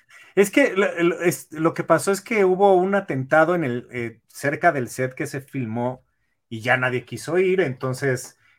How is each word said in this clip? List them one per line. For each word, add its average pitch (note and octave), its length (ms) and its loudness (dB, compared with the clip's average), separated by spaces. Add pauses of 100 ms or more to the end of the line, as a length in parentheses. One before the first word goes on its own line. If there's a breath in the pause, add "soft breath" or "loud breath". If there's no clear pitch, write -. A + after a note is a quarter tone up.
(360 soft breath)
Es G3+ 160 4
que A#3 220 2
lo, F3+ 280 0
lo, E3+ 200 0
es, - 280 0
lo D#3+ 240 -2
que E3 80 -6
pasó E3 300 2
es G3 80 -2
que G#3+ 240 0
hubo F#3+ 300 4
un F#3+ 200 2
atentado D#3+ 600 2
en E3 80 -2
el, A#2+ 260 -6
eh, A#2 380 -8
cerca D3+ 420 0
del C3 180 -4
set C3 260 -6
que D#3 120 -8
se C#3 140 -10
filmó B2 640 -6 (440)
y A2+ 120 -12
ya B2 160 0
nadie B2+ 280 -2
quiso D3 340 -6
ir, F#3 220 2
entonces, C3 760 -4 (220)